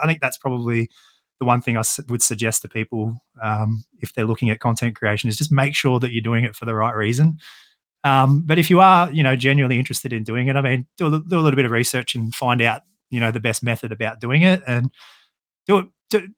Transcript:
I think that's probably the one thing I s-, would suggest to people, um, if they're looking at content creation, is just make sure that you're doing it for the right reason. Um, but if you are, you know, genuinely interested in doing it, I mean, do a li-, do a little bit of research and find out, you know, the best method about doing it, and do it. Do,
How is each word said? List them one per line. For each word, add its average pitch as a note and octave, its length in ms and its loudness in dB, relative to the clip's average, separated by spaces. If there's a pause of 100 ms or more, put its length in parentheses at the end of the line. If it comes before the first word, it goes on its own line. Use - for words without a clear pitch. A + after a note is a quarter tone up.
I D3+ 40 0
think D#3+ 160 -2
that's B2+ 160 -6
probably A#2 500 -4 (500)
the C3 60 -4
one B2 160 2
thing A#2 160 -4
I A2+ 40 -2
s-, - 280 -4
would A#2+ 140 -4
suggest A2 400 -2
to - 80 -16
people, A2+ 520 -6 (200)
um, G#2+ 420 -2 (160)
if - 140 -10
they're A#2 100 -2
looking A2+ 240 -2
at G#2+ 100 0
content A#2 380 -2
creation, G#2 320 -2
is G#2+ 80 -2
just D3+ 160 -2
make C#3 220 2
sure B2+ 260 0
that A#2+ 100 -4
you're A#2 120 -4
doing A#2 220 0
it A2 120 -6
for - 80 -14
the A#2 100 -4
right A2 220 -2
reason. B2+ 420 2 (680)
Um, C#3 360 4
but E3 180 0
if D3+ 120 4
you F3 100 8
are, F3+ 320 6
you D#3 100 2
know, C3 140 2
genuinely C3 420 2
interested B2+ 360 -4
in A2 100 -4
doing A#2+ 240 -2
it, C3+ 80 0
I C#3+ 60 0
mean, B2+ 240 0 (100)
do E3 120 -2
a - 0 -
li-, D#3 200 0
do E3+ 100 0
a D#3+ 40 2
little C#3+ 140 4
bit C3+ 100 2
of A#2 60 -2
research A#2+ 420 -2
and A2+ 200 -6
find A#2+ 280 0
out, A#2 220 0 (260)
you B2 100 -4
know, A#2 100 0
the A#2 80 -4
best A2 240 -4
method A#2 300 -4
about A2 260 -8
doing B2+ 240 0
it, F#3 240 2
and B2 240 -2 (760)
do G3+ 120 4
it. F#3 80 -4 (220)
Do, F#3+ 180 -2 (120)